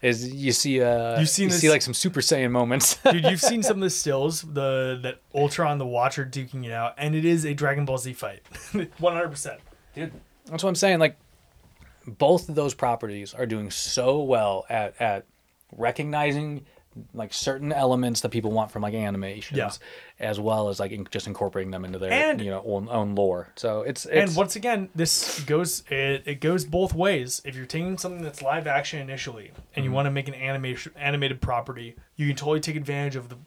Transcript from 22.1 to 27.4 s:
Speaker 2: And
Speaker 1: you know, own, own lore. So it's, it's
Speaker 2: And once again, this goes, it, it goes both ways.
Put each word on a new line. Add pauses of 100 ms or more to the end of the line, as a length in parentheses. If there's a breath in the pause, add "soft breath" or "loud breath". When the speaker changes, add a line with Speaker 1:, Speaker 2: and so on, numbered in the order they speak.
Speaker 2:
And
Speaker 1:
you
know,
own,
own
lore.
So
it's,
it's
Speaker 2:
And
once
again,
this
goes,
it,
it
goes
both
ways.